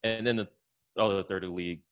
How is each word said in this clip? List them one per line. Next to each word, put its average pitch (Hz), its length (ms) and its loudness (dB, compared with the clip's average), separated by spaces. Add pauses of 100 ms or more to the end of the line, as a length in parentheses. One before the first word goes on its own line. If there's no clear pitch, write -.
And 113 220 0
then 120 120 4
the 104 100 -2 (500)
other 101 260 4
third 95 200 -4
of 90 80 -6
the 87 40 -6
league 87 260 -4 (100)